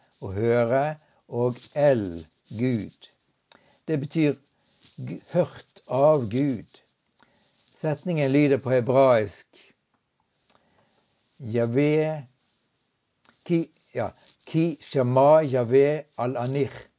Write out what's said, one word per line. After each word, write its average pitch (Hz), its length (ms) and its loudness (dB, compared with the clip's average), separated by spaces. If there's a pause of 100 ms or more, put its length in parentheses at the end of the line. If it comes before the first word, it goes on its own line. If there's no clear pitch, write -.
(200)
å 95 140 -10
høre, 120 640 0 (300)
og 120 280 -2 (200)
el, 104 480 0 (240)
Gud. 113 600 -4 (760)
Det 156 160 -4
betyr 151 360 0 (600)
g-, 127 240 -12 (120)
hørt - 540 -4
av 135 460 2
Gud. 127 480 -4 (960)
Setningen 151 560 -4
lyder 139 260 2
på 123 140 -4
hebraisk, 123 760 2 (1900)
Yahweh, 143 840 -2 (1200)
ki, 170 160 0 (340)
ja, 113 140 -4 (400)
ki 165 320 -2
shama 139 640 4
Yahweh 135 720 2
al-anir 127 560 -4 (260)